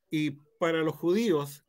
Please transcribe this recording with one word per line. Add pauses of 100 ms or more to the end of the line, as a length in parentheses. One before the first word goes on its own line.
y (260)
para
los
judíos